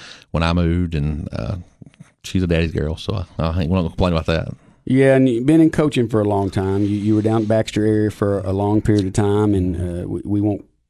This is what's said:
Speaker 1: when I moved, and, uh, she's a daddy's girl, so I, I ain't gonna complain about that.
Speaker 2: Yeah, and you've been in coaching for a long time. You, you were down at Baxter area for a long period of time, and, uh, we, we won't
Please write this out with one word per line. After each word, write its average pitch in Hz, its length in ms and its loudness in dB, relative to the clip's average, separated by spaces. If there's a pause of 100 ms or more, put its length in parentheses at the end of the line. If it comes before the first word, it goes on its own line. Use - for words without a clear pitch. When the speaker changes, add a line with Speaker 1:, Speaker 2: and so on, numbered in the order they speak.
(320)
Speaker 1:
when 80 120 -2
I 82 100 0
moved, 85 400 0
and, 73 400 -4
uh, 71 240 -6 (640)
she's - 180 -4
a 90 60 0
daddy's 82 240 0
girl, 78 260 -4
so - 160 -8
I, 98 120 -6 (120)
I 82 240 -2
ain't 76 80 -2
gonna 90 180 0
complain 90 240 0
about 80 140 -2
that. 82 240 -2 (340)
Speaker 2:
Yeah, 135 320 4
and 131 140 4
you've 120 160 -2
been 165 160 6
in 160 80 6
coaching 131 400 0
for 110 120 2
a - 20 2
long 101 260 0
time. 98 320 -2
You, 101 80 0
you 104 240 0
were 107 80 2
down 110 220 0
at 104 40 -6
Baxter 110 380 0
area 107 240 2
for 101 300 -2
a 95 120 -4
long 101 300 0
period 104 240 2
of 95 80 -6
time, 104 400 2
and, 92 220 0
uh, 90 320 -6
we, 104 180 -6
we 101 160 -2
won't 104 240 -2 (240)